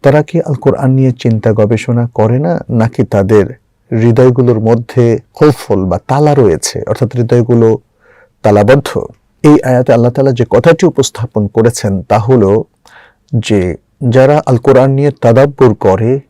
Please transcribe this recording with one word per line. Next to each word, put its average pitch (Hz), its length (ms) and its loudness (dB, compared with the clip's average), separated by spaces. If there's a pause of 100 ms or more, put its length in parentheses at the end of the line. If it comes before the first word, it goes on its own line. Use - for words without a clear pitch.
তারা 143 200 2
কি 165 200 -4
আল 147 120 -4
কোরআন 131 360 -2
নিয়ে 131 220 0
চিন্তা 113 400 -2
গবেষণা 113 640 -2
করে 110 240 0
না, 165 220 -2 (100)
নাকি 113 340 -2
তাদের 101 500 0 (380)
হৃদয়গুলোর 120 680 2
মধ্যে 117 580 0 (140)
কৌফল 110 520 -2
বা 90 220 -4
তালা 143 280 0
রয়েছে, 104 520 0
অর্থাৎ 113 280 -4
হৃদয়গুলো 117 640 0 (640)
তালাবদ্ধ? 107 560 2 (440)
এই 151 200 4
আয়াতে 127 300 0
আল্লাহ 117 200 2
তাআলা 135 200 0
যে 120 180 -2
কথাটি 165 360 2
উপস্থাপন 117 600 -4
করেছেন 110 560 -2
তা 104 160 -2
হলো 107 460 0 (720)
যে 101 420 -2 (320)
যারা 131 380 2
আল 131 100 0
কোরআন 135 340 2
নিয়ে 139 200 0
তাদাব্বুর 131 640 2
করে 110 560 -2